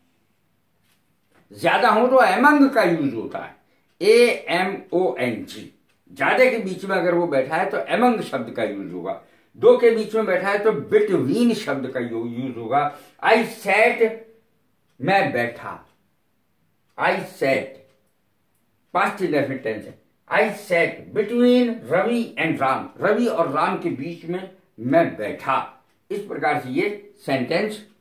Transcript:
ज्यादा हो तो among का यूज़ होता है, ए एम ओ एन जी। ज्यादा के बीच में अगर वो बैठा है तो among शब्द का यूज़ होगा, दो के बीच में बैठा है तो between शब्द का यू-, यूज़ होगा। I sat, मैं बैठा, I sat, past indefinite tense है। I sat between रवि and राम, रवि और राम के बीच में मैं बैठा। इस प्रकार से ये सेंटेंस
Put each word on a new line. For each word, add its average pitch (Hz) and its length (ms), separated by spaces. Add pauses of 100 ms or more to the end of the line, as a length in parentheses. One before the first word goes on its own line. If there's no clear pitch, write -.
(1500)
ज्यादा 185 380
हो 220 180
तो 262 100
among 254 560
का 220 100
यूज़ 151 320
होता 98 240
है, - 160 (460)
ए 226 480
एम 185 280 (160)
ओ 175 220
एन 110 300
जी। 98 280 (380)
ज्यादा 208 380
के 226 80
बीच 190 280
में 190 100
अगर 175 180
वो 170 140
बैठा 139 280
है 185 140
तो - 80 (180)
among 226 260
शब्द 131 340
का 117 80
यूज़ 98 300
होगा, 90 280 (360)
दो 233 200
के 240 140
बीच 214 240
में 220 100
बैठा 190 240
है 202 100
तो 214 120
between 202 840
शब्द 135 340
का 127 120
यू-, 117 280
यूज़ 120 300
होगा। 120 420 (240)
I 214 120
sat, 220 720 (960)
मैं 175 320
बैठा, 117 400 (1200)
I 160 140
sat, 139 640 (1160)
past 202 240
indefinite 143 460
tense 107 220
है। - 120 (320)
I 185 120 (200)
sat 170 420 (140)
between 240 560 (180)
रवि 220 480
and 156 220
राम, 131 280 (120)
रवि 226 260
और 160 240
राम 170 260
के 170 120
बीच 147 360
में 180 240 (300)
मैं 143 380
बैठा। 107 640 (280)
इस 202 80
प्रकार 139 400
से 127 100
ये 196 440 (120)
सेंटेंस 156 600 (160)